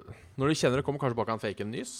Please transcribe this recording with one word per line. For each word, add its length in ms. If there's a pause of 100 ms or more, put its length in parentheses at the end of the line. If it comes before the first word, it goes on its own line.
(380)
når 140
du 80
kjenner 180
det 80
kommer 160
kanskje 160
bak 160
en 80
fake 220
en 100
nys, 240